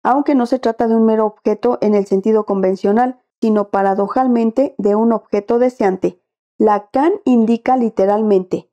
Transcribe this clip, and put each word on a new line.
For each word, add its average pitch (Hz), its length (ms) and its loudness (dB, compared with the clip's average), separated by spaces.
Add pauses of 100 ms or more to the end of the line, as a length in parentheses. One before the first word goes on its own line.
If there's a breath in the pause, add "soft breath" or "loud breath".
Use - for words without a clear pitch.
aunque 285 320 0
no 240 120 0
se 254 120 -2
trata 226 300 -4
de 226 80 2
un 226 80 2
mero 220 200 2
objeto 214 540 -4
en 214 160 0
el 202 100 0
sentido 208 400 0
convencional, 202 760 -2 (180)
sino 214 300 0
paradojalmente 226 1080 0
de 202 180 0
un 226 180 2
objeto 214 460 -2
deseante. 202 640 -2 (360)
Lacan 220 560 0 (100)
indica 233 540 0
literalmente 208 960 0